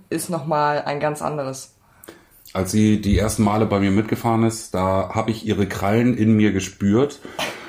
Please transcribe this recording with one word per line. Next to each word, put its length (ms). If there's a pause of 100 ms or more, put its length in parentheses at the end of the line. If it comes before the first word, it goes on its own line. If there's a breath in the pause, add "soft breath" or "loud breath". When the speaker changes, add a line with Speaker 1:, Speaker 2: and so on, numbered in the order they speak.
Speaker 1:
ist 200
nochmal 560
ein 160
ganz 200
anderes. 520 (800 loud breath)
Speaker 2:
Als 180
sie 300
die 160
ersten 260
Male 220
bei 140
mir 120
mitgefahren 520
ist, 300
da 400
hab 160
ich 160
ihre 220
Krallen 500
in 180
mir 180
gespürt. 680 (500 loud breath)